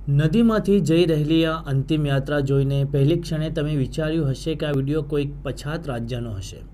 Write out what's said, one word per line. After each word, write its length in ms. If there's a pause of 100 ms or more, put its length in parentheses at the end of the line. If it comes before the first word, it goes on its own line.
નદીમાંથી 800
જઈ 260
રહેલી 400
આ 200
અંતિમ 400
યાત્રા 340
જોઈને 460
પહેલી 300
ક્ષણે 340
તમે 260
વિચાર્યું 540
હશે 260
કે 100
આ 60
વીડિયો 300
કોઈક 380
પછાત 460
રાજ્યનો 460
હશે 280 (140)